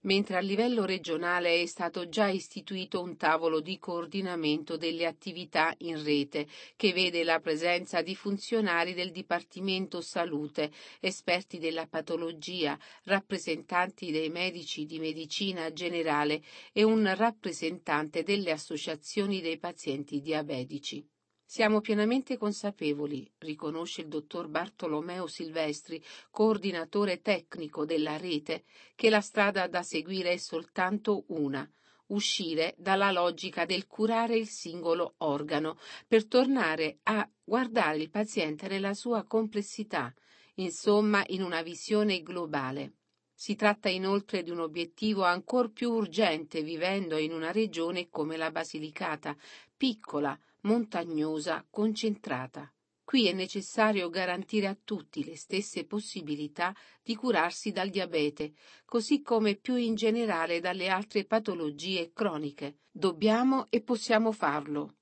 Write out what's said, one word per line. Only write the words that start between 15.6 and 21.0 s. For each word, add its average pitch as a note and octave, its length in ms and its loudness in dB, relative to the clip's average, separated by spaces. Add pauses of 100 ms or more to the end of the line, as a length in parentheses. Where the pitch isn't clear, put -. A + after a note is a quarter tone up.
generale D#3 680 0 (320)
e G#3 120 6
un A3 320 6
rappresentante E3+ 1040 0
delle F#3+ 300 2
associazioni E3+ 880 -2
dei D#3+ 180 -2
pazienti D3 640 -4
diabetici. D3 840 -4 (440)